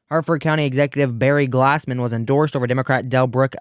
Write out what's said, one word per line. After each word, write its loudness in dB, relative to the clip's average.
Harford -2
County 0
Executive 0
Barry 2
Glassman 0
was -2
endorsed 0
over -2
Democrat -2
Delbrook, 0